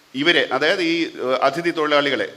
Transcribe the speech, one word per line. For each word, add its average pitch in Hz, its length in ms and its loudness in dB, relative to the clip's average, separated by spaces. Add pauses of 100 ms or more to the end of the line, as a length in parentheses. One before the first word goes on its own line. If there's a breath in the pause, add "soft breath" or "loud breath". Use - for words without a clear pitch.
(140)
ഇവരെ, 147 380 2
അതായത് 156 300 0
ഈ, 165 120 0 (300)
ഏഹ്, 127 220 0
അതിഥി 170 320 0
തൊഴിലാളികളെ 143 580 0